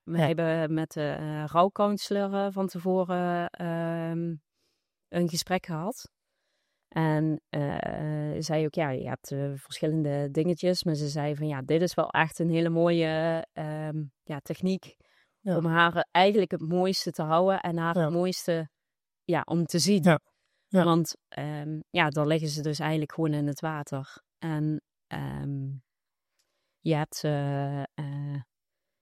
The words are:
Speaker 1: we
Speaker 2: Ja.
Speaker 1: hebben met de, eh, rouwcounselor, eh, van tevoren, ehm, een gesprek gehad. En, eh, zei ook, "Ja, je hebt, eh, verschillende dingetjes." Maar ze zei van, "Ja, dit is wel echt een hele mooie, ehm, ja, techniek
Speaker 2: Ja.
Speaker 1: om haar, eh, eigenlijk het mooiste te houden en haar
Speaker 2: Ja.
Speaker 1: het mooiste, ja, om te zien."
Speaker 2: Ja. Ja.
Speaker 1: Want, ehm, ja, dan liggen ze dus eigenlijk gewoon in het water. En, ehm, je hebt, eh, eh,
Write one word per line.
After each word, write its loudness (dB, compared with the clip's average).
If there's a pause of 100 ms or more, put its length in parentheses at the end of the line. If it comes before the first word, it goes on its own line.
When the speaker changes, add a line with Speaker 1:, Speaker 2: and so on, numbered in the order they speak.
Speaker 1:
we -4
Speaker 2:
Ja. 6
Speaker 1:
hebben 0
met -2
de, -4
eh, -6
rouwcounselor, 2
eh, 0
van -2
tevoren, 0
ehm, -4 (720)
een 0
gesprek -2
gehad. -8 (800)
En, 0
eh, -4
zei 0
ook, -4
"Ja, 0
je -4
hebt, -8
eh, -4
verschillende -2
dingetjes." 0
Maar 0
ze -2
zei -2
van, -4
"Ja, -4
dit 2
is 0
wel 0
echt 0
een 2
hele 2
mooie, 2
ehm, -6 (200)
ja, -10
techniek -4 (440)
Speaker 2:
Ja. 0
Speaker 1:
om 0
haar, 6
eh, 2 (100)
eigenlijk 6
het -4
mooiste 0
te -6
houden 4
en -2
haar 0
Speaker 2:
Ja. 4
Speaker 1:
het 2
mooiste, 0 (540)
ja, 0
om 0
te 0
zien." 4
Speaker 2:
Ja. 8 (480)
Ja. 4
Speaker 1:
Want, 4 (120)
ehm, -8 (100)
ja, 2
dan 0
liggen 2
ze -6
dus -2
eigenlijk 0
gewoon 0
in 0
het -4
water. -8 (160)
En, -2 (260)
ehm, -6 (1080)
je 0
hebt, -4
eh, -2
eh, -8 (600)